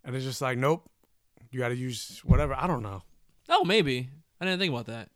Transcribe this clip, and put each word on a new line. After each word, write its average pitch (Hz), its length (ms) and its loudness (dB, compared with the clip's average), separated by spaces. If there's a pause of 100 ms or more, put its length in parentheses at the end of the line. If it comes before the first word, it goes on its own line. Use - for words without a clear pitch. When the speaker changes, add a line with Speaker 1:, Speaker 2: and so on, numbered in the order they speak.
Speaker 1:
And 123 100 -8
it's 131 100 -6
just 131 180 -6
like, 127 160 -2
"Nope, 147 300 0 (600)
you 127 80 -8
gotta 123 180 -2
use 123 480 -10
whatever." 143 300 6
I 131 120 -2
don't 147 160 0
know. 98 200 -8 (460)
Speaker 2:
Oh, 359 160 6
maybe. 139 460 2 (300)
I 175 40 -6
didn't 185 160 -2
think 185 120 0
about 120 140 -4
that. 113 300 -12